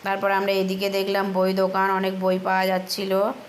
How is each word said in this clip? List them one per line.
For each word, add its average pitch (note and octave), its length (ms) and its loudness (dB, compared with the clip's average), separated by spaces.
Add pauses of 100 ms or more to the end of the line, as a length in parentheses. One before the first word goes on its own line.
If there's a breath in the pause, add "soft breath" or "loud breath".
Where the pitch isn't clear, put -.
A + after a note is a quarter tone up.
তারপর G3 280 0
আমরা G3 200 2
এদিকে F#3+ 380 0
দেখলাম G3 440 0
বই F#3 200 2
দোকান, F#3+ 380 2
অনেক F#3+ 280 -2
বই F#3 200 2
পাওয়া F#3+ 260 0
যাচ্ছিল। F#3+ 680 0 (180)